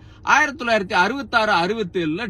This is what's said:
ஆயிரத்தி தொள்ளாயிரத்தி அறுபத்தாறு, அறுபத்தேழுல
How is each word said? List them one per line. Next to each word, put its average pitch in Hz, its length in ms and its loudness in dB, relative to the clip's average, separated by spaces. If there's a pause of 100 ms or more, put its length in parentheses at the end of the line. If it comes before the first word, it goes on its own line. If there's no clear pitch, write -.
(220)
ஆயிரத்தி 277 380 2
தொள்ளாயிரத்தி 214 340 0
அறுபத்தாறு, 214 580 0
அறுபத்தேழுல 180 800 -2